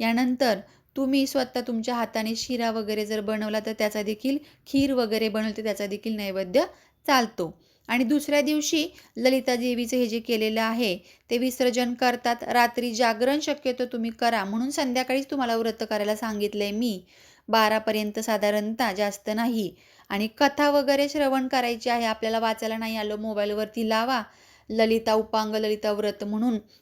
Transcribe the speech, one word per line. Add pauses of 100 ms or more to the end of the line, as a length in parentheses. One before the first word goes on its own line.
यानंतर (380)
तुम्ही
स्वतः
तुमच्या
हाताने
शिरा
वगैरे
जर
बनवला,
तर
त्याचा
देखील, (280)
खीर
वगैरे
बनवली,
तर
त्याचा
देखील
नैवेद्य (420)
चालतो. (360)
आणि
दुसऱ्या
दिवशी (300)
ललिता
देवीचं
हे
जे
केलेलं
आहे, (340)
ते
विसर्जन
करतात.
रात्री
जागरण
शक्यतो
तुम्ही
करा,
म्हणून
संध्याकाळीच
तुम्हाला
व्रत
करायला
सांगितलंय
मी, (480)
बारापर्यंत
साधारणतः,
जास्त
नाही. (400)
आणि (100)
कथा
वगैरे
श्रवण
करायची
आहे.
आपल्याला
वाचायला
नाही
आलं,
मोबाईलवरती
लावा (480)
ललिता
उपांग
ललिता
व्रत
म्हणून (240)